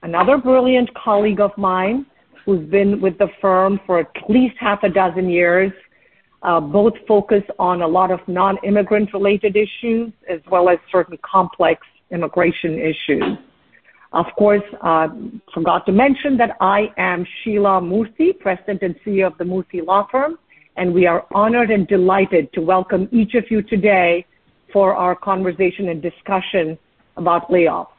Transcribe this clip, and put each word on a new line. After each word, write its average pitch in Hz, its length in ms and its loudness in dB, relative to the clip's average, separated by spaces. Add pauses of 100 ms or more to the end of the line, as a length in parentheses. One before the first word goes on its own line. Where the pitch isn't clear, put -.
another 185 340 2
brilliant 254 560 2
colleague 208 460 0
of 202 180 2
mine, 202 480 -2 (400)
who's 175 240 0
been 202 320 2
with 185 160 -2
the 196 100 2 (100)
firm 190 460 2
for 175 160 0
at - 300 -8
least 247 280 2
half 208 240 -2
a 208 60 2
dozen 185 400 0
years. 175 420 2 (720)
Uh, 170 160 0
both 202 360 2 (120)
focus 202 360 2 (160)
on 180 240 0
a 170 40 -2
lot 185 240 2
of 180 160 -2
non-immigrant 196 840 0
related 202 440 0
issues, 226 540 -2 (160)
as 170 140 -8 (100)
well 180 200 4
as 170 80 2 (120)
certain 175 320 -2
complex 180 640 0 (240)
immigration 170 680 -2
issues. 156 580 -4 (760)
Of 170 100 2 (140)
course, 208 240 4 (180)
uh, 160 280 0 (440)
forgot 170 320 -2
to 196 80 -2
mention 262 460 2
that 233 240 0
I 202 340 2
am 180 300 -4 (180)
Sheila 202 380 2
Murthy, 220 540 -2
President 190 460 -6
and 175 220 -4
C 202 140 -2
E 190 40 2
O 190 40 2
of 170 100 -4
the 180 80 -6
Murthy 180 420 -6
Law 196 240 2
Firm, 294 280 -2 (400)
and 180 160 -2
we 175 120 4
are 170 280 0
honored 226 360 2
and 202 160 0
delighted 185 680 2
to 170 80 -4
welcome 185 500 0
each 226 220 0
of 240 160 0
you 214 100 0
today 185 640 0 (480)
for 196 220 4
our 180 200 0
conversation 185 760 -2
and 165 100 -6
discussion 175 800 -4 (400)
about 170 320 0
layoffs. 170 380 2 (100)